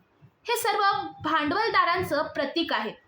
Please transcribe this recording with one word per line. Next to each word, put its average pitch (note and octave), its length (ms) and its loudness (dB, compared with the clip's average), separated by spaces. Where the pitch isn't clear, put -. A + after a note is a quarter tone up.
हे - 340 -4
सर्व G#4 240 0
भांडवलदारांचं E4+ 1000 2
प्रतीक D#4 500 -2
आहे. A3 180 -2